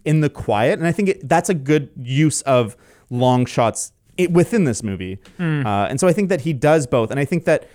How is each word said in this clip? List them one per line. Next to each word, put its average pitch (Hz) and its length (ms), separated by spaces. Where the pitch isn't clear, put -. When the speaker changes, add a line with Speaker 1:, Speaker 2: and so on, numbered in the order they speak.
Speaker 1:
in 156 160
the 147 80
quiet. 123 500
And 165 80
I 170 40
think 196 180
it, 135 200
that's 170 200
a 202 40
good 143 420
use 135 460
of 123 340
long 123 340
shots - 460
i-, 180 120
within 180 340
this 113 180
movie. 95 360
Speaker 2:
Mm. 151 260
Speaker 1:
Uh, 101 240
and 135 100
so 190 80
I 175 60
think 190 160
that 175 120
he 160 120
does 147 340
both. 113 240
And 135 80
I 143 60
think 175 200
that 160 300